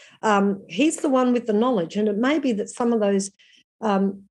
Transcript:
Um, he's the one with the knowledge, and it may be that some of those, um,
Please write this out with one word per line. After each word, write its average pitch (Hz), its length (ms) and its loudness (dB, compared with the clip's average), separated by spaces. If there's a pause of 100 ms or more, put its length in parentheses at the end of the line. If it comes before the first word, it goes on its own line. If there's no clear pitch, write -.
(220)
Um, 202 460 2
he's 269 280 0
the - 120 -2
one 254 240 2
with 240 140 -2
the 220 60 -2
knowledge, 208 420 0
and 208 140 0
it 202 80 -2
may 269 240 0
be 262 140 0
that 202 140 -6
some 240 240 -2
of 233 60 2
those, 202 320 0 (500)
um, 196 500 -2